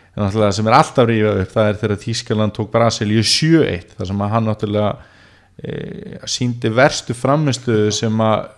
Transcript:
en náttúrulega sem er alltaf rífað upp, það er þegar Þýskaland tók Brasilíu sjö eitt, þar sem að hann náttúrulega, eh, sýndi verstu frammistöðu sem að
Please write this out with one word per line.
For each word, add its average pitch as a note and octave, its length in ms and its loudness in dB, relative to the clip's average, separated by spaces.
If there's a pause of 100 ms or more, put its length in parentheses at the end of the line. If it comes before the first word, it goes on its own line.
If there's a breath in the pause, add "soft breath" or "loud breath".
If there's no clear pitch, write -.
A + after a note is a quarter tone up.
(160 loud breath)
en G#2 60 -2
náttúrulega G2+ 320 2
sem G#2+ 140 -2
er A#2 80 4
alltaf C#3 320 4
rífað G#2+ 320 2
upp, F#2 140 -6
það G#2+ 160 2
er G2+ 100 -4
þegar G#2 220 -2
Þýskaland G#2+ 520 -2
tók G#2+ 160 -4
Brasilíu A2+ 540 2
sjö D#3+ 400 4
eitt, F#2 320 -6
þar F#2 140 -6
sem G2+ 120 -4
að G#2 80 -2
hann A2+ 160 0
náttúrulega, G#2 440 0 (680 soft breath)
eh, - 640 -12
sýndi A#2+ 480 -4
verstu B2 440 0
frammistöðu B2+ 800 0
sem A2 300 -2
að A2 220 0 (140)